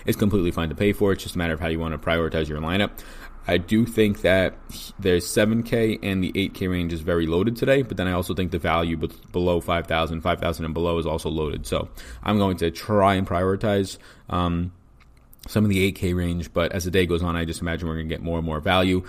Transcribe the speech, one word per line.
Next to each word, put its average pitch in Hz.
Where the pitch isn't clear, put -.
is 117
completely 95
fine 82
to 76
pay 104
for. 98
It's 95
just -
a -
matter 85
of 80
how 85
you 82
wanna 80
prioritize 82
your 76
lineup. 90
I 92
do 110
think 107
that 92
he, -
the 90
seven 113
K 113
and 95
the 87
eight 95
K 95
range 87
is 80
very 85
loaded 92
today, 135
but 101
then 92
I 92
also 90
think 90
the 87
value 82
be-, 80
below 90
five 85
thousand, 82
five 85
thousand 85
and 80
below 85
is 80
also 80
loaded. 78
So -
I'm 107
going 98
to 85
try 98
and 95
prioritize, 95
um, 87
some 107
of 107
the 95
eight 95
K 90
range, 87
but 85
as 92
the 90
day 92
goes 85
on, 85
I 82
just 80
imagine 85
we're 80
gonna 80
get 80
more 85
and 82
more 78
value, 92